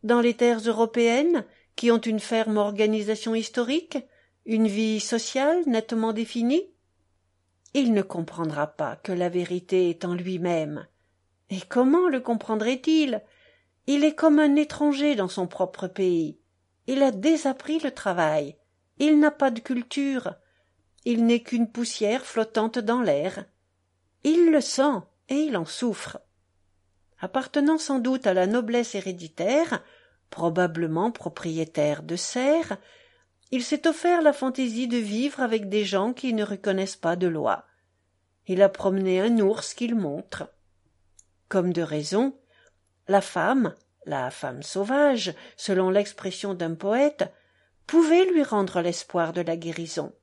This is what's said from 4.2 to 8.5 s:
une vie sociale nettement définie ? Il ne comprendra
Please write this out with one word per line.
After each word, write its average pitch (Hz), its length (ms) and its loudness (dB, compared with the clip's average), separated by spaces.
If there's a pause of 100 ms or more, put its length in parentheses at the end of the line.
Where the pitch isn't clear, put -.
une 220 220 2
vie 214 320 0
sociale 269 680 0
nettement 226 460 0
définie ? 240 560 -2 (1040)
Il 247 200 2
ne 202 80 4
comprendra 165 640 -4